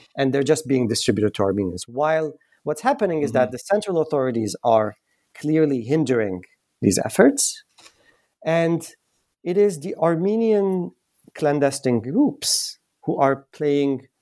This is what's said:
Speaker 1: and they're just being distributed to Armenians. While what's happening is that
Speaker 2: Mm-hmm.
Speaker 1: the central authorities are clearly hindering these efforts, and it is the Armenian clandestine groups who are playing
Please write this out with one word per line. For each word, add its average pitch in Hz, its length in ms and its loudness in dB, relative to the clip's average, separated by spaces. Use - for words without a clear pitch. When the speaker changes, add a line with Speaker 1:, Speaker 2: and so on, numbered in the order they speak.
Speaker 1:
and 135 160 0
they're 139 120 0
just 147 240 0
being 127 200 0
distributed 107 460 0
to 104 100 -2
Armenians. 98 440 -4
While 151 480 -2
what's 151 180 -6
happening 196 420 0
is 127 80 -2
that 123 160 2
Speaker 2:
Mm-hmm. 120 60 -8
Speaker 1:
the 123 60 -10
central 202 400 -2
authorities 127 640 -2
are 110 320 2
clearly 151 480 0
hindering 113 600 0
these 101 220 4
efforts, - 600 2
and 165 420 0
it 180 140 -2
is 202 220 2
the 180 160 -8
Armenian 190 960 0
clandestine 139 640 0
groups - 800 -2
who - 140 -4
are 139 340 0
playing 143 560 -2